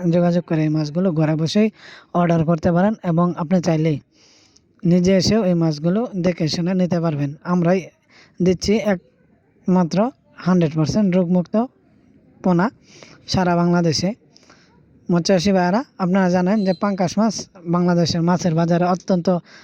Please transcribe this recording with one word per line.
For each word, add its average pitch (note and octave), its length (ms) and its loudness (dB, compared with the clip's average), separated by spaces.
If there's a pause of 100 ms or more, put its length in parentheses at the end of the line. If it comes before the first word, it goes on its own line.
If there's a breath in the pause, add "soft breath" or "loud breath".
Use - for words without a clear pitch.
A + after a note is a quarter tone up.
(160)
যোগাযোগ F3 340 2
করে D#3 180 -2
এই D3+ 100 -2
মাছগুলো D#3 300 -2 (120)
ঘরে D#3 220 2
বসেই G#3 260 0 (520 loud breath)
অর্ডার E3+ 300 2
করতে E3+ 260 0
পারেন, G3 180 2 (180)
এবং F3 160 2 (140)
আপনি F3 160 0 (100)
চাইলেই D#3+ 300 0 (880 soft breath)
নিজে F3+ 280 4 (100)
এসেও G#3+ 280 0
এই F3+ 140 2
মাছগুলো E3 380 -2 (240)
দেখে F3 200 -2 (100)
শুনে F3 160 -2 (100)
নিতে F3+ 220 0
পারবেন। C#3+ 260 -2 (220)
আমরাই F3+ 280 2 (600 soft breath)
দিচ্ছি F#3 340 0 (200)
একমাত্র - 1040 -4 (480)
হান্ড্রেড E3+ 320 2
পার্সেন্ট D#3 300 0 (100)
রোগমুক্ত F3+ 380 0 (840)
পোনা F3+ 240 2 (680 loud breath)
সারা F3+ 300 0
বাংলাদেশে। F3 480 0 (1000 soft breath)
মৎস্যচাষী F3 480 2
ভাইয়ারা, F3+ 240 0 (220)
আপনারা F#3 320 2
জানেন F#3+ 220 0 (100)
যে F#3+ 140 2
পাঙ্গাস G3 380 -2
মাছ A3 160 0 (400)
বাংলাদেশের F3 520 0
মাছের F3 320 0
বাজারে E3+ 340 2
অত্যন্ত F3+ 340 -2 (360 loud breath)